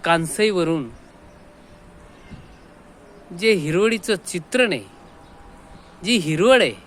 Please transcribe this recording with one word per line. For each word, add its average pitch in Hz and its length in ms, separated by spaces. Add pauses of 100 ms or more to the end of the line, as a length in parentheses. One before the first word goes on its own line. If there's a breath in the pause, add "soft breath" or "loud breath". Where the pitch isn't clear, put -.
कांसईवरून 165 840 (2500)
जे 220 120
हिरवळीचं 196 640 (140)
चित्रण 208 460
आहे, 110 100 (1200)
जी 226 140
हिरवळ 185 440
आहे 135 100 (160)